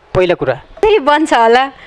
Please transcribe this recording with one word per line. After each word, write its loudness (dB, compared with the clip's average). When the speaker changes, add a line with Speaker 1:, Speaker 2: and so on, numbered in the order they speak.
Speaker 1:
पहिलो 0
कुरा? -4
Speaker 2:
कसरी -2
बन्छ 0
होला? 2